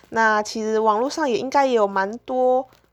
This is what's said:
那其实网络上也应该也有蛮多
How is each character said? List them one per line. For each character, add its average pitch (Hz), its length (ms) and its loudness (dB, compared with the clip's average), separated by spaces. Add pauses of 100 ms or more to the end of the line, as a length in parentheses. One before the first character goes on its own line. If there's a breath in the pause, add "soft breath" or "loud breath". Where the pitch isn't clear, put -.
那 220 340 2
其 220 180 -8
实 220 160 -2
网 214 220 2
络 262 100 -2
上 302 200 -2
也 233 80 0
应 254 120 -4
该 277 160 2
也 262 60 0
有 220 160 2
蛮 196 240 -2 (140)
多 254 420 0 (260 soft breath)